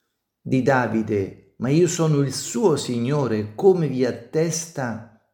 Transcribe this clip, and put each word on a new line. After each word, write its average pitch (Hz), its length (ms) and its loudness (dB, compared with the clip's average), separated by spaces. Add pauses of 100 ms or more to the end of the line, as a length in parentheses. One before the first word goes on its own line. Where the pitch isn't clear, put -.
(400)
di 127 220 0
Davide, 110 960 0
ma 117 120 -2
io 165 180 4
sono 160 320 2
il 139 140 0
suo 214 420 0
Signore, 120 800 -2
come 180 320 4
vi 127 180 0
attesta 123 1120 -6 (140)